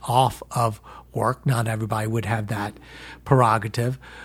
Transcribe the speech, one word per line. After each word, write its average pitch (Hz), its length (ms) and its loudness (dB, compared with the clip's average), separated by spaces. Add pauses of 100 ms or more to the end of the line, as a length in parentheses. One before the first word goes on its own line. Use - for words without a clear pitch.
off 123 480 2
of 117 300 0 (320)
work. 113 340 -2
Not 120 220 0
everybody 110 380 -4
would 113 180 -2
have 107 240 -2
that 104 260 -6 (500)
prerogative, 120 760 2 (260)